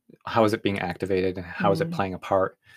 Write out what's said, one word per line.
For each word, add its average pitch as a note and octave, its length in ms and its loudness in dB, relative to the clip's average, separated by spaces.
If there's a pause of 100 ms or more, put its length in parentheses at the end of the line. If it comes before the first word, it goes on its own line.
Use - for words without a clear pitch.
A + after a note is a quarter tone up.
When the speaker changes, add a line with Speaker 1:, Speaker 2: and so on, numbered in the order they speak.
(260)
Speaker 1:
how A#2 180 4
is G#2+ 80 2
it A2 100 -2
being G2 180 0
activated F#2 580 -2
and F2 80 -8
how G2+ 260 2
is G2 80 0
it E3 80 -2
Speaker 2:
Mm. E2+ 60 -8
Speaker 1:
playing F#2+ 200 -2
a - 40 -8
part F#2+ 400 0 (180)